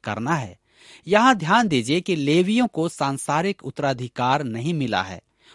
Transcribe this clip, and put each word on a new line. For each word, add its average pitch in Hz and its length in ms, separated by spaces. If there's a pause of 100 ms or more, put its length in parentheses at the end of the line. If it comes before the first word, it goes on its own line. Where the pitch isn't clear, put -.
करना 110 320
है। 107 240 (480)
यहाँ 226 280
ध्यान 196 320
दीजिए 143 340
कि 180 140
लेवियों 180 520
को 160 220
सांसारिक 151 760
उत्तराधिकार 131 800
नहीं 123 300
मिला 113 300
है, 92 180 (340)